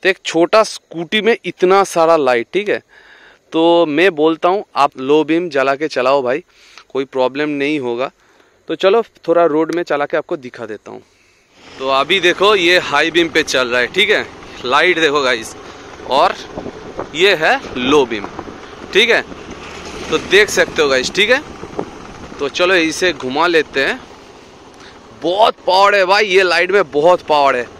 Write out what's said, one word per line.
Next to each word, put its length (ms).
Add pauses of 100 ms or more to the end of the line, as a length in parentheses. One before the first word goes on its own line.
तो 60
एक 160
छोटा 400
scooty 560
में 140 (100)
इतना 400
सारा 320
light, 360
ठीक 160
है। 120 (720)
तो 320
मैं 300
बोलता 340
हूँ 140 (120)
आप 240
low 240
beam 260
जला 260
के 120
चलाओ 360
भाई, 200 (460)
कोई 160
problem 460
नहीं 280
होगा। 320 (580)
तो 60
चलो 260 (260)
थोड़ा 180
road 300
में 80
चला 220
के 120
आपको 200
दिखा 280
देता 260
हूँ। 100 (600)
तो 260
अभी 300
देखो 360
ये 240
हाई 320
beam 180
पे 140
चल 240
रहा 140
है, 60
ठीक 220
है। 160 (400)
Light 340
देखो 220
guys, 340 (540)
और 260 (800)
ये 200
है 240 (200)
low 260
beam, 200 (680)
ठीक 160
है। 120 (880)
तो 100
देख 300
सकते 320
हो 80
guys, 220
ठीक 180
है। 120 (1000)
तो 100
चलो 260
इसे 380
घुमा 340
लेते 380
हैं। 140 (1200)
बहुत 340 (120)
power 280
है 100
भाई, 200
ये 180
light 280
में 200
बहुत 300
power 340
है। 120 (120)